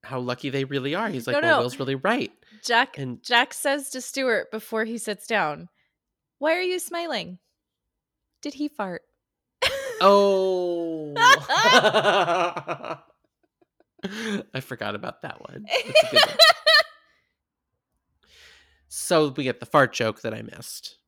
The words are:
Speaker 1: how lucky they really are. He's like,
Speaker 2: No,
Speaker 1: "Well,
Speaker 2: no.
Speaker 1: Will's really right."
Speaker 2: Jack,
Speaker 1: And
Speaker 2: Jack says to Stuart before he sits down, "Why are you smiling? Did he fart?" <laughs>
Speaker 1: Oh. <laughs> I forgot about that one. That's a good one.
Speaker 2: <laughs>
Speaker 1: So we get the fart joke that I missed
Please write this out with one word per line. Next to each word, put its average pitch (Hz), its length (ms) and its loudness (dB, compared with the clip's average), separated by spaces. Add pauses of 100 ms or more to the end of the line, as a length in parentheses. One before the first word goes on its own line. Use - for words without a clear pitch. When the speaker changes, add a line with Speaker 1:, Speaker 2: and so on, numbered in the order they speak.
Speaker 1:
how 131 160 -8
lucky 123 300 -6
they 135 140 -2
really 139 320 -4
are. 214 140 -4
He's 127 180 -6
like, 127 80 -2
Speaker 2:
No, 294 60 2
Speaker 1:
"Well, - 160 2
Speaker 2:
no. - 20 2
Speaker 1:
Will's 123 200 -4
really 135 160 -4
right." 196 360 -2 (320)
Speaker 2:
Jack, 240 340 0
Speaker 1:
And 123 240 -8
Speaker 2:
Jack 240 320 0
says 277 380 -4
to 262 100 -10
Stuart 254 500 -2
before 220 340 -4
he 226 120 -8
sits 208 300 -8
down, 170 420 -2 (720)
"Why 311 160 0
are 359 60 -4
you 359 180 -4
smiling? 262 580 -8 (1040)
Did 285 140 -12
he 294 140 -6
fart?" 185 340 -10 (580)
<laughs> 523 80 0 (340)
Speaker 1:
Oh. 185 1120 2
<laughs> 202 1800 2 (1600)
I 131 80 -6
forgot 104 340 -8
about - 260 -10
that - 200 -14
one. - 260 -16
That's - 360 2
a 640 120 0
good 605 100 6
one. - 160 -8
Speaker 2:
<laughs> 659 60 10 (2500)
Speaker 1:
So 156 360 2
we 135 160 -6
get 123 160 -4
the 113 40 -14
fart 139 280 4
joke 110 280 -2
that 110 120 -6
I 110 80 -10
missed - 560 -16 (100)